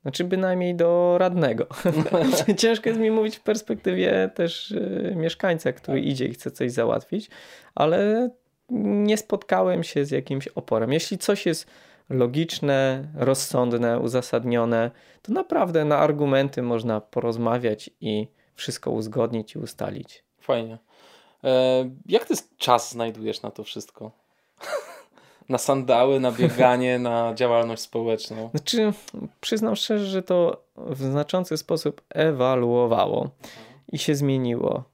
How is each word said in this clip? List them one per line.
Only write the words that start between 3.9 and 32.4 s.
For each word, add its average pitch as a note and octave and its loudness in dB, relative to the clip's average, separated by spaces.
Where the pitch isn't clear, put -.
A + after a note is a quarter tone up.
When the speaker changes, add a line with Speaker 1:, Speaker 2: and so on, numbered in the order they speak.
Speaker 1:
też, - -4
y, G3 -4
mieszkańca, E3 -2
który C#3 -4
Speaker 2:
Tak. - -2
Speaker 1:
idzie C3 -2
i - -4
chce - -8
coś B2 -2
załatwić, A#2 -2
ale G#3 2
nie G#3 0
spotkałem F#3 0
się C#3+ -2
z D3 -8
jakimś C3+ -4
oporem. A2+ -2
Jeśli E3+ -2
coś - -2
jest D#3+ -2
logiczne, C3+ 0
rozsądne, B2 0
uzasadnione, A#2 0
to G#3 -6
naprawdę G#3+ 0
na D3 2
argumenty C#3 2
można A2+ -2
porozmawiać A#2 -2
i G#2+ -2
wszystko - -6
uzgodnić A2+ -4
i - -10
ustalić. - -10
Speaker 2:
Fajnie. A2+ -4
E, B2+ 2
jak A#3 2
ty - -2
s-, - -6
czas - 2
znajdujesz A2 -6
na G#2 -10
to G#2+ -14
wszystko? - -14
<laughs> - -10
Na C3 2
sandały, C3 4
na B2+ 2
bieganie, B2 2
Speaker 1:
<laughs> A#2+ 0
Speaker 2:
na A#2 0
działalność A#2 2
społeczną? A2+ -4
Speaker 1:
Znaczy, G#3+ 0
przyznam G#3+ -2
szczerze, G#3 -2
że F#3+ -4
to F3 0
w C3+ -8
znaczący D3 -2
sposób - -4
ewaluowało B2 2